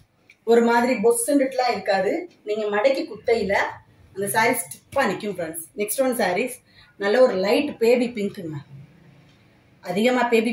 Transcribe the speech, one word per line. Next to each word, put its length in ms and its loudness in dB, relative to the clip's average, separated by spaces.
ஒரு 180 6
மாதிரி 240 2
பொஸ்ஸுன்னுட்டுலாம் 720 2
இருக்காது. 380 0
நீங்க 160 -4
மடக்கி 360 2
குத்தையில 420 0
அந்த 200 -6
சாரி 180 2
ஸ்டிப்பா 380 -6
நிக்கும் 260 -6
friends. 260 -8
Next 240 -2
one 180 0
sarees. 340 -2
நல்ல 120 2
ஒரு 100 2
light 260 0
baby 320 4
பிங்க்குங்க. 420 -8
அதிகமா 340 2
baby 200 2